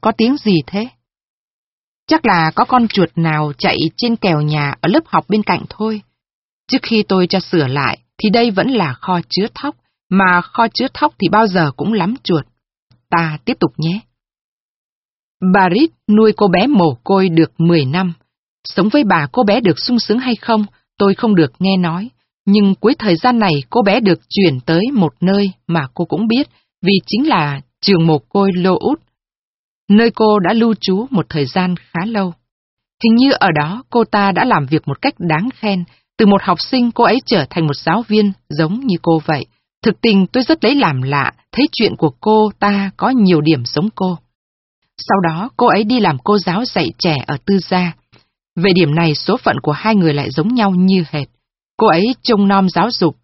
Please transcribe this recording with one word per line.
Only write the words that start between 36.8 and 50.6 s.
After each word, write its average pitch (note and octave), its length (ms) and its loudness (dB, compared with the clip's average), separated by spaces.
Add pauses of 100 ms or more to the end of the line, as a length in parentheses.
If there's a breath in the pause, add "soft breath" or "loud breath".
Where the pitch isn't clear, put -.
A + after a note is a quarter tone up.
cô A#3 140 0
ấy G#3 220 2
trở E3 240 0
thành D#3+ 160 -2
một C#3+ 100 -2
giáo F#3+ 320 -2
viên G#3 240 2 (160)
giống D#3+ 320 -2
như A3+ 220 -2
cô D#3+ 220 0
vậy. D3+ 220 -4 (360)
Thực - 180 0
tình G3 260 2
tôi B3+ 160 -2
rất D#4+ 220 0
lấy B3 100 2
làm D3 280 0
lạ, C#3 300 -2 (200)
thấy C#4 200 0
chuyện G#3 240 -2
của D#3 140 0 (100)
cô G#3+ 380 2
ta G3+ 380 -2
có G#3 140 -2
nhiều F#3+ 300 4
điểm D3 240 0
giống D#3 300 -4
cô. F#3 240 -4 (800)
Sau G3 220 0
đó E3+ 360 -4
cô B3 100 2
ấy G#3+ 180 2
đi A#3+ 160 0
làm D#3+ 240 0
cô G#3 140 2
giáo F#3+ 260 -4
dạy E3+ 340 -4
trẻ D#3+ 180 -2 (100)
ở D3 100 -6 (100)
tư G3 120 2
gia. F3+ 380 -4 (600 soft breath)
Về F#3+ 160 2
điểm D#3+ 220 2
này E3 200 0
số F#3 220 -2
phận - 260 -2
của D3+ 100 -2
hai G#3+ 240 -2
người D#3+ 180 2
lại C#3+ 160 -4
giống F3 240 -2
nhau G#3+ 160 0